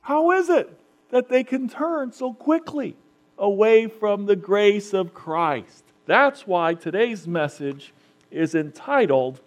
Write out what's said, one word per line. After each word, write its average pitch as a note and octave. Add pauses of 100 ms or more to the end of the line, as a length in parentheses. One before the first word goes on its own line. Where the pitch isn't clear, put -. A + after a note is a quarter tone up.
How D#4
is F4+
it D4+ (320)
that B3
they B3+
can C4
turn C#4+
so B3+
quickly D4 (400)
away G#3+
from G#3
the G3+
grace G3+
of F#3
Christ? D#3 (200)
That's C4+
why E3+
today's F3+
message C#3+ (340)
is D#3+
entitled D3